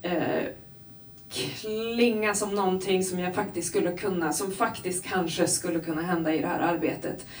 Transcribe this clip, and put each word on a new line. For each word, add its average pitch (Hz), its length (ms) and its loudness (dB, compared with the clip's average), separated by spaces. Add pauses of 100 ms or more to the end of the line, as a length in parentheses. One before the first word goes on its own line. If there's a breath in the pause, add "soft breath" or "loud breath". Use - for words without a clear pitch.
eh, 175 420 0 (880)
klinga 220 1040 2
som 202 220 0
någonting 185 480 2
som 180 160 -2
jag 180 160 -2
faktiskt 175 320 -2
skulle 175 240 2
kunna, 175 420 0
som 190 180 -2
faktiskt - 520 -2
kanske 175 440 0
skulle 165 320 0
kunna 160 220 -2
hända 170 320 0
i 156 60 2
det - 80 0
här 165 120 -2
arbetet. - 680 0 (140 loud breath)